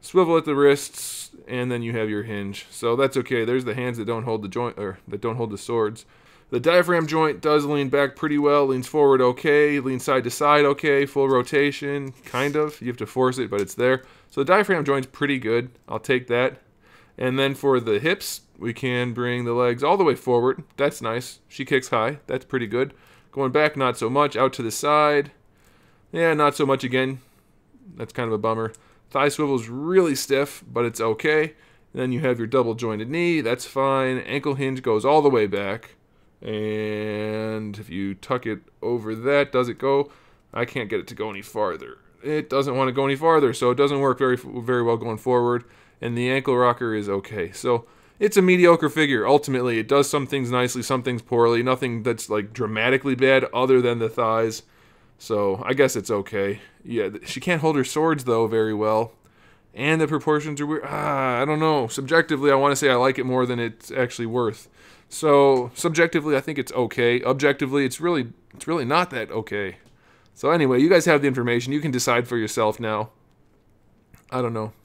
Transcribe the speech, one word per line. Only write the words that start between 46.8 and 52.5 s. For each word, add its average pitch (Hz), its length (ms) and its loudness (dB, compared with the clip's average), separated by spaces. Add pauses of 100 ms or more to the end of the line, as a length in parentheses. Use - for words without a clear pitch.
is 104 140 -4
okay. 98 440 -4
So 120 340 -2 (320)
it's 202 180 2
a 196 60 6
mediocre 175 480 6
figure. 143 360 2
Ultimately, 127 520 2
it 110 100 -4
does 139 220 4
some 143 160 -2
things 127 240 -4
nicely, 123 320 -2
some 127 200 -2
things 123 200 -4
poorly. 117 400 2
Nothing 127 400 -2
that's, 117 260 -4
like, 107 240 -2